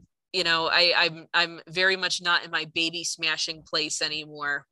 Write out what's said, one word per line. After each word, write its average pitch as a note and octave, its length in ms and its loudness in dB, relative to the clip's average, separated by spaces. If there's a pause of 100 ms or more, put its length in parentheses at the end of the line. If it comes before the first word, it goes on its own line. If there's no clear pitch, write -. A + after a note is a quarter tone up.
(340)
you F3+ 100 2
know, E3 280 4
I, F3 240 6
I'm, E3 380 0
I'm E3+ 340 0
very F#3 280 2
much F#3 260 -4
not F3 240 2
in E3+ 60 -12
my D#3+ 140 -2 (100)
baby E3 280 -2
smashing D#3+ 600 -4
place D#3+ 400 -4
anymore, D3+ 680 -6